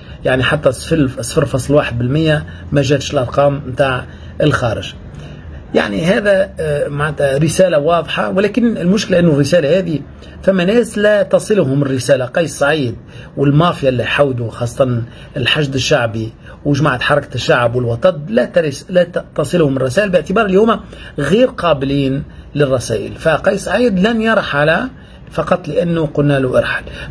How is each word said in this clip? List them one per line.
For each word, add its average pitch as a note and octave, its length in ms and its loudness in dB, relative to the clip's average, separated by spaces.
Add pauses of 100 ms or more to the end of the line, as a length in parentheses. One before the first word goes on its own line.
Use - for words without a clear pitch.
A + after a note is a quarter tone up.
(260)
يعني، C3 180 2
حتى D3 280 2
صفر، C#3+ 380 -2 (120)
صفر C#3+ 240 -2
فاصل C3+ 280 -2
واحد C#3 240 0
بالمية D3+ 480 0 (260)
ما C#3+ 100 2
جاتش C3+ 320 0
الأرقام C#3 540 0
متاع B2+ 380 -2 (360)
الخارج. B2+ 520 0 (840)
يعني، G3 300 0
هذا، G3 440 2 (100)
آه، D3+ 280 -2
معناتها C#3+ 500 -2
رسالة D#3+ 420 4
واضحة، E3+ 500 0
ولكن G#3 480 0
المشكلة F3+ 420 2
إنه F3 120 4
الرسالة D3 480 4
هذه E3 200 -2 (440)
فما F#3 220 2
ناس A3+ 320 2
لا G#3 260 4
تصلهم E3+ 580 2
الرسالة. C3 440 0
قيس E3 340 -2
سعيد C#3+ 360 0 (420)
والمافيا C#3+ 520 2
اللي A#2+ 140 0
حودوا، A#2+ 480 0
خاصة A#2+ 500 -2 (360)
الحشد C#3 360 -2
الشعبي A#2 600 -2 (320)
وجماعة C#3+ 360 0
حركة - 340 -2
الشعب A#2+ 400 2
والوطد، D3 560 0
لا A#3 140 2
ترس-، D#3 440 -2
لا F3+ 140 4
ت-، E3+ 220 -4 (100)
تصلهم D3 420 2
الرسائل، C3 320 0
باعتبار F#3+ 360 2
اليوم G3+ 340 4 (400)
غير F#3+ 280 4
قابلين C#3 760 0 (320)
للرسائل. C3 600 0
فقيس F#3 500 0
سعيد G3 420 2
لن A#3 140 0
يرحل F3 680 2 (420)
فقط - 360 -2
لأنه E3 380 0
قلنا D3 340 0
له: B2+ 180 0
"ارحل". - 260 -2 (260)